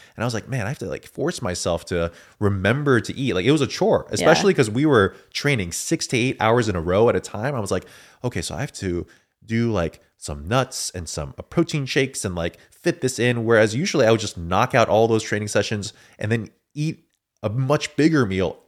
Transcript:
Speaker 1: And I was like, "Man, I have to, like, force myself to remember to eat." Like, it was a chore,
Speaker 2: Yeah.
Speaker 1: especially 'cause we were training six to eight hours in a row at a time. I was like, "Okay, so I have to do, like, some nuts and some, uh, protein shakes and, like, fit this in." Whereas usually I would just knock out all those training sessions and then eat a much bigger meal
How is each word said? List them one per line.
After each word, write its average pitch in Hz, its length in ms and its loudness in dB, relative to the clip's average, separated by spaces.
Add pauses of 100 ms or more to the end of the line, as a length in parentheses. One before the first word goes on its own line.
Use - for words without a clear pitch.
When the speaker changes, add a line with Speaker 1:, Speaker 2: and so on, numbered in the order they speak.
(160)
Speaker 1:
And - 80 -4
I - 20 -2
was 123 60 -4
like, 110 160 -8
"Man, 123 160 -4
I 104 60 -4
have 147 80 -8
to, 113 80 -10
like, - 200 -8
force - 360 -6
myself 90 440 -2
to 85 240 -2 (280)
remember 107 640 2
to - 140 -6
eat." 120 200 -2
Like, 90 100 0
it 127 80 4
was 156 80 2
a 113 60 2
chore, 180 420 0
Speaker 2:
Yeah. - 60 -4
Speaker 1:
especially 165 400 4
'cause 110 160 2
we 127 160 0
were 110 280 6 (200)
training 107 380 -2
six - 340 -4
to 139 100 -4
eight 123 240 0
hours 113 300 2
in 90 60 -2
a 85 40 -2
row 95 300 4
at 95 60 0
a 92 40 0
time. 117 340 -6
I 120 60 -4
was 98 100 -6
like, 92 140 -2 (400)
"Okay, 120 160 -4
so - 140 -8
I 78 60 -8
have 143 140 -6
to 87 320 -6 (380)
do, 113 260 -2
like, 87 300 -2 (160)
some 73 320 -10
nuts 123 460 -2
and 87 120 -8
some, 73 320 -8
uh, - 40 -14
protein 160 420 -2
shakes 135 400 -2
and, 95 100 -4
like, 85 220 -4 (140)
fit - 320 -4
this 127 160 -2
in." 120 260 0
Whereas 110 300 4
usually 147 320 2
I 110 40 6
would 113 100 4
just 104 180 -8
knock 92 360 0
out 117 140 4
all 107 180 4
those 113 160 2
training 104 260 -4
sessions 104 440 -2 (260)
and 104 140 -4
then 117 160 -2 (260)
eat 151 300 -6 (380)
a 107 80 -4
much 131 460 -2
bigger 147 280 4
meal 95 440 -2